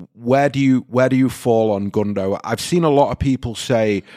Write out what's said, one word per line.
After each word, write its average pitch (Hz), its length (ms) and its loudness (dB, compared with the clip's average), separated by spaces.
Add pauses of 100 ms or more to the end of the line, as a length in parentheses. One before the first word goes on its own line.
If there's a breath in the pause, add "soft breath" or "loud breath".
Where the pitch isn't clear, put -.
(140)
where 131 340 0
do 139 120 -2
you, 131 280 2
where 127 220 2
do 131 80 2
you 131 100 4
fall 113 460 0
on 98 180 -4
Gundo? 101 540 -2
I've 113 160 -6
seen 175 240 0
a 156 40 2
lot 139 220 2
of 131 80 -8
people 123 360 -2
say, 107 480 0 (140)